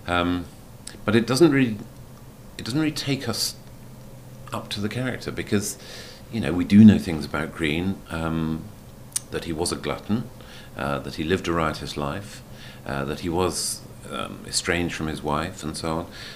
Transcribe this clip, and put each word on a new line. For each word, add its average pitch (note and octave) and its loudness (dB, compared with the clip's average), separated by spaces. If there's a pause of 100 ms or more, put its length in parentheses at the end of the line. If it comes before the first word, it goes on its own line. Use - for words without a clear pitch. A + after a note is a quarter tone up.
Um, F2 2 (580)
but G#2 4
it A2+ 6
doesn't C#3+ 8
really, B2+ 4 (800)
it - -10
doesn't B2 0
really D#3 2
take C#3 -2
us - -2 (1000)
up A2+ -6
to G#2+ -6
the G#2 0
character, B2 -4
because, - 0 (540)
you A2+ -2
know, C#2+ 0
we F2 2
do G2+ 12
know G2 12
things D#2+ -2
about D2+ -4
Greene, E2+ 0 (140)
um, D#2+ -2 (680)
that D#2 -6
he E2 -6
was E2 -2
a D#2 -2
glutton, D2 -2 (480)
uh, C#2 -2
that - -8
he D#2+ -2
lived F2 2
a E2+ 0
riotous D#2 0
life, D#2 -6 (440)
uh, C#2 -2
that D2 -4
he F2+ -4
was, E2+ 0 (280)
um, G#1 -8
estranged E2+ 0
from D#2+ -4
his D2 -4
wife D#2 -2
and D2+ -6
so E2 -2
on. E2+ -4 (300)